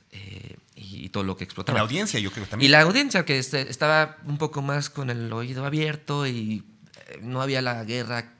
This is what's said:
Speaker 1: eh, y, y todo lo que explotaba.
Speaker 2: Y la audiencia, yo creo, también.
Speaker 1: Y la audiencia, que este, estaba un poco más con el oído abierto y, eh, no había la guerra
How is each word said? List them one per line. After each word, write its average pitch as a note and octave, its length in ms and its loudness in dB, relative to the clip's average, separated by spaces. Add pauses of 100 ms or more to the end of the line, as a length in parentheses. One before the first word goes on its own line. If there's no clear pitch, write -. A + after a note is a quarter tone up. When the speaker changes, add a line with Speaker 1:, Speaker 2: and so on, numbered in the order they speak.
(120)
Speaker 1:
eh, G2 460 -16 (180)
y, F#2+ 300 -14
y F2+ 40 -10
todo G2 140 -4
lo F#2 140 -2
que - 60 -8
explotaba. F#2+ 340 -4
Speaker 2:
Y - 20 4
la G#2+ 40 4
audiencia, D3+ 360 -2
yo G2 120 -2
creo, G#2 160 -8
también. C3 220 4
Speaker 1:
Y - 20 8
la D3+ 100 10
audiencia, G3+ 440 4
que C#3 120 2
este, C3 320 -2
estaba D3+ 560 2
un C#3+ 140 -4
poco D3+ 240 -2
más C#3+ 260 -2
con C3+ 220 -6
el A#2 200 -4
oído B2 340 -4
abierto D3 600 -2
y, A2 400 -2 (440)
eh, - 120 -16
no B2+ 200 -4
había C3 200 0
la A#2+ 220 -2
guerra A#2 560 -4